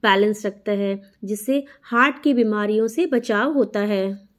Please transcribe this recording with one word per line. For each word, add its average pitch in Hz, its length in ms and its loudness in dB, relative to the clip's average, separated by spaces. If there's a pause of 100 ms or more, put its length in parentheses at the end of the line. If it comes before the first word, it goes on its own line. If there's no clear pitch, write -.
बैलेंस 208 440 2
रखता 202 260 -6
है, 196 300 -2 (220)
जिससे 214 400 -2 (180)
हार्ट 262 400 0
की 285 120 2
बीमारियों 214 540 0
से 311 180 -2
बचाव 240 460 0
होता 247 280 0
है। 202 580 -4